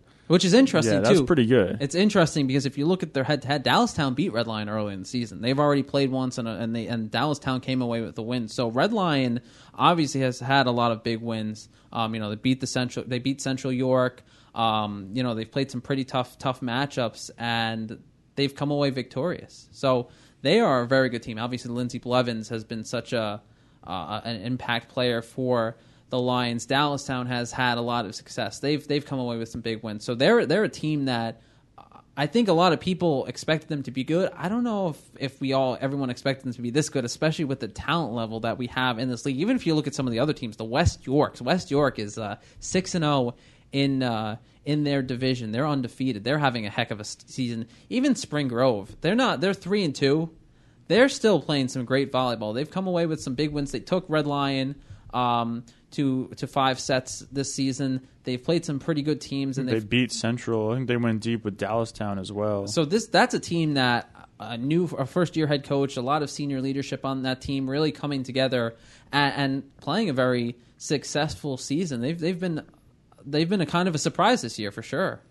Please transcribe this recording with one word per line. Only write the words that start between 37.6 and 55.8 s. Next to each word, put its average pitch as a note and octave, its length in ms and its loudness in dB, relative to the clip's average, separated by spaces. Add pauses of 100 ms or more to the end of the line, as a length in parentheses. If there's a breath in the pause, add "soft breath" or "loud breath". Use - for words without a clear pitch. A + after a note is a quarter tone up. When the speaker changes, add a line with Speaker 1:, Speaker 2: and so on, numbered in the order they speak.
Speaker 1:
the G#2+ 80 -6
talent C#3+ 440 -2
level A2+ 280 -4
that A2+ 160 -2
we B2 100 -4
have B2+ 320 0
in C3 80 -2
this A#2+ 180 -4
league. C3+ 120 -2
Even G#3+ 180 2
if B3 100 -4
you D#3+ 100 4
look D3 120 0
at C3+ 80 -4
some C3+ 100 -2
of B2 60 0
the A2+ 80 0
other D3+ 140 2
teams, A#2+ 240 -10
the A2 80 -8
West C3 420 0
Yorks. C3 340 2
West E3 300 0
York C#3 260 2
is, G#2 200 -6
uh, G#2 180 -6 (240 soft breath)
six - 340 -2
and E3+ 120 0
oh C3 300 2 (360 soft breath)
in, C#3 320 2
uh, A2 320 -2 (300 soft breath)
in D3+ 180 2
their C#3+ 180 2
division. B2+ 520 -2
They're B2+ 120 0
undefeated. B2+ 600 -2
They're C#3 120 2
having B2 280 2
a G2+ 40 -4
heck A#2 220 -2
of G#2 80 -6
a - 80 -10
s-, - 80 -10 (120)
season. A#2 400 -4 (220 soft breath)
Even B3+ 260 2
Spring D3 340 -2
Grove, A#2 500 2
they're F3+ 160 2
not, G#3+ 240 2
they're F#3 140 0
three G3 320 -2
and C3+ 100 -2
two. D#3 340 2 (600 soft breath)
They're A#3+ 180 8
still G#3 340 4
playing C3+ 280 0
some B2+ 160 -4
great C3 260 2
volleyball. A#2 420 0
They've C#3 160 -4
come F#3+ 180 -4
away F3 180 2
with D#3 160 -2
some C3 140 -6
big D3 180 0
wins. C#3+ 180 -4
They B2+ 80 -4
took F3+ 300 -2
Red D3+ 180 2
Lion, C#3 480 0 (380 soft breath)
um, A#2 500 0 (280 soft breath)